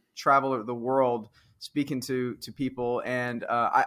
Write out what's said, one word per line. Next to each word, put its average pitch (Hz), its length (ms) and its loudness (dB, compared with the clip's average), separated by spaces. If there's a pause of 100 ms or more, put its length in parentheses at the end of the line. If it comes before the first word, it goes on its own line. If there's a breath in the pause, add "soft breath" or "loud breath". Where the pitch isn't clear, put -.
(160)
travel 135 500 2
the 120 80 -4
world 120 560 0 (300 soft breath)
speaking 139 480 -4
to, 127 300 -2
to - 140 -14
people. 123 540 -2
And, 123 380 -4
uh, 117 280 0
I, 131 160 6